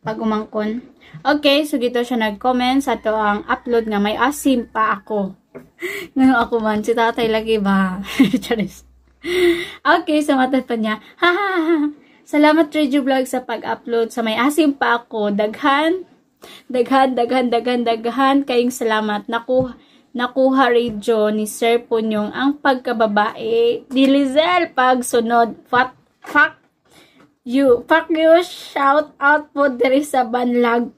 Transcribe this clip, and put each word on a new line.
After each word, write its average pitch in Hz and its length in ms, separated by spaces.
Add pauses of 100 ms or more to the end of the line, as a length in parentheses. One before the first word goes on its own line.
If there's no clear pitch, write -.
Pag 220 160
umangkon. 220 640 (400)
Okay, 294 400
so 294 160
gito 240 240
siya 240 160
nag-comment 247 640
sa 233 160
to 220 160
ang 208 320
upload 240 400
nga 208 160
may 208 160
asim 254 480
pa 220 320
ako. 202 400 (340)
<laughs> - 460
Ngano 262 240
ako 233 180
man, 214 240
si 226 140
tatay 233 320
lagi 220 320
ba? 190 400 (100)
<laughs> 247 320
Charis. - 400 (1000)
Okay, 311 400
so 294 120
matad 262 320
pa 240 80
niya. 214 240 (200)
Ha, 349 120
ha, 403 160 (100)
ha. 330 200 (500)
Salamat, 302 480
Reggie 294 240
Vlog, 262 240
sa 254 200
pag-upload 226 680
sa - 80
may 226 160
asim 294 400
pa 240 240
ako. 214 320
Daghan, 277 720 (640)
daghan, 254 480
daghan, 247 320
daghan, 240 400
daghan. 233 560
Kayong 247 280
salamat. 214 600
Nakuha, 254 480 (320)
nakuha, 262 600
Reggie, 220 600
ni 214 160
Sir 233 400
Punyong 220 480
ang 277 240
pagkababae. 226 1300
Dilizel, 277 880
pagsunod. 240 800 (160)
Fuck, 247 240 (240)
fuck 302 400 (880)
you. 247 400
Fuck 320 240
you. 320 320
Shout 294 800
out 294 320
po 285 160
diri 254 320
sa 254 240
Banlag 240 720